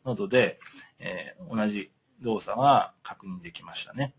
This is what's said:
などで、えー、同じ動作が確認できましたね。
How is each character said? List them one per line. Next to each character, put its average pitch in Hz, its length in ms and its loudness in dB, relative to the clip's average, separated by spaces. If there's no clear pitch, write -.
な 120 140 -4
ど 98 100 -2
で、 117 320 4
え 87 400 -10
ー、 92 180 -8
同 107 120 2
じ 104 240 -4
動 110 200 -2
作 104 180 -4
が 135 360 6
確 - 220 -16
認 92 140 -8
で - 120 -16
き - 100 -16
ま 82 140 -18
し - 80 -10
た - 100 -16
ね。 135 240 -4